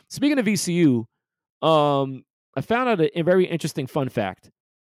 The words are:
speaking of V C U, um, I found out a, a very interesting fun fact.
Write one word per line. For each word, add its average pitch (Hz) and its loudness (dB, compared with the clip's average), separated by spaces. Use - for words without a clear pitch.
speaking 277 -2
of 214 0
V 208 0
C 175 -4
U, 131 2
um, 143 0
I 135 -4
found 247 -2
out 208 0
a, 156 0
a - 0
very 180 4
interesting 156 -6
fun 139 -4
fact. 101 -6